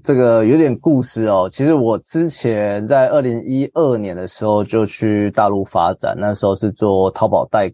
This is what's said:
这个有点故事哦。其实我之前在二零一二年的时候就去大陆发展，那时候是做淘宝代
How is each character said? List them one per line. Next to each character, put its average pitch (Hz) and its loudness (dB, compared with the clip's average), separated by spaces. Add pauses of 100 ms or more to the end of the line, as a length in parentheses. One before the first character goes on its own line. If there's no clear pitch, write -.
这 147 0
个 117 4
有 123 4
点 143 2
故 139 2
事 110 -6
哦。 95 2
其 135 -6
实 156 2
我 113 0
之 165 -4
前 107 -4
在 135 2
二 143 0
零 120 -2
一 131 -4
二 139 0
年 95 -6
的 90 -8
时 - -8
候 104 2
就 110 0
去 104 0
大 107 2
陆 98 0
发 87 0
展， - -6
那 104 -2
时 101 -4
候 98 2
是 101 -4
做 95 0
淘 110 -2
宝 92 0
代 101 -2